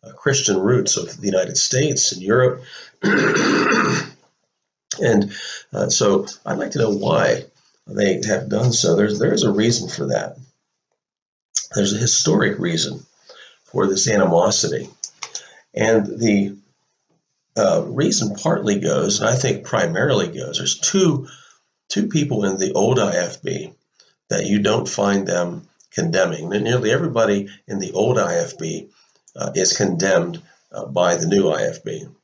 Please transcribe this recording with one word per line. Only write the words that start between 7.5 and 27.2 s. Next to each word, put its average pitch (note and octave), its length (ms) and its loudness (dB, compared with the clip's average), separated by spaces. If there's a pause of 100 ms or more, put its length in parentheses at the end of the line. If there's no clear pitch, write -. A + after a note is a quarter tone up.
they G2 380 0
have G2 240 -2
done A2+ 220 2
so. F2 240 2
There's, G#2 240 2
there - 140 2
is - 100 0
a G#2+ 80 2
reason A2 380 0
for - 180 -6
that. - 300 -4 (1400)
There's G2+ 200 0
a G#2 40 -2
historic C3 640 0
reason E2 460 -4 (600)
for F#2+ 220 0
this G2 220 0
animosity. F2 800 2 (840)
And A2 320 2
the, G2+ 520 0 (1000)
uh, F#2 280 4
reason A#2+ 500 -2
partly G#2 440 0
goes, E2 400 0
and G#2+ 100 2
I B2 60 2
think B2+ 300 -2
primarily A#2 600 0
goes, C2+ 300 -8
there's - 220 -4
two, D#3 480 2 (640)
two G2+ 180 -2
people B2+ 380 0
in F#2+ 120 0
the F#2+ 160 -2
old A#2 260 2
I F#2+ 160 0
F F2 260 -4
B - 320 -8 (560)
that G2+ 160 -2
you G2+ 160 2
don't A2 260 0
find G2 400 0
them F2 400 -4 (240)
condemning. E2+ 640 -2
And G#2 100 0
nearly A2+ 280 0
everybody A2+ 580 0 (180)